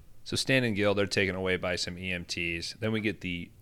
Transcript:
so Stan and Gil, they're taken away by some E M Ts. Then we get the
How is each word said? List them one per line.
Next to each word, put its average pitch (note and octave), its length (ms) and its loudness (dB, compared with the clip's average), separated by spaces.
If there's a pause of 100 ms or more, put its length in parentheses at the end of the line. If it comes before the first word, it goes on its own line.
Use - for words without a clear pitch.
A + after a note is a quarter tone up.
(240)
so - 120 -6
Stan C3 280 4
and A2 120 2
Gil, G2+ 180 4
they're G2+ 140 2
taken F#2+ 280 2
away F#2 220 0
by F2+ 180 -2
some F2 220 -4
E F#2 140 -4
M F2 140 -2
Ts. E2+ 540 -4
Then A2 120 0
we A2 100 2
get G2+ 200 0
the F2 280 -4 (120)